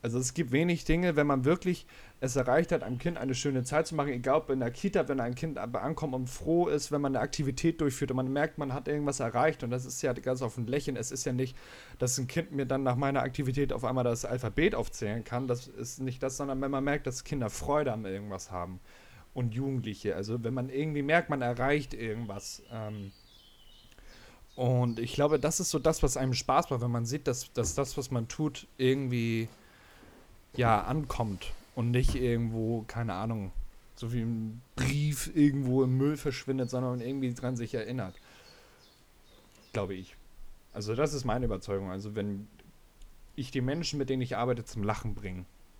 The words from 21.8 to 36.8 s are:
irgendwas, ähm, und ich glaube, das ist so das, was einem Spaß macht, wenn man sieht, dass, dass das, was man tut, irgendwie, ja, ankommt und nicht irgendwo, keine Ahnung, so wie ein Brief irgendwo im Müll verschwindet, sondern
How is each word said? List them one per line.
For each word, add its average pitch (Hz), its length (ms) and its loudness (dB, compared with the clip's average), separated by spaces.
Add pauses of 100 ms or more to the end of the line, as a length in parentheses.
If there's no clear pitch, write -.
irgendwas, 110 680 -6 (100)
ähm, 107 400 -8 (1400)
und 123 440 2
ich 117 160 -2
glaube, 147 240 6
das 147 200 2
ist 180 120 -2
so 156 80 2
das, 160 240 4
was 135 120 4
einem 131 180 2
Spaß 139 360 2
macht, 123 120 0
wenn 120 100 2
man 117 140 0
sieht, 143 220 -2
dass, 123 240 -2
dass - 240 0
das, 139 220 0
was 135 120 -4
man 117 200 0
tut, - 380 -4 (100)
irgendwie, 123 720 2 (1080)
ja, 113 260 6
ankommt 117 680 -2 (280)
und 120 160 2
nicht 123 240 4
irgendwo, 117 720 0
keine 113 280 -2
Ahnung, 107 360 -2 (460)
so 117 160 -6
wie 123 80 2
ein 113 400 -2 (160)
Brief 143 580 0
irgendwo 135 480 6
im 131 140 4
Müll 143 180 4
verschwindet, 135 540 -2
sondern 127 300 -2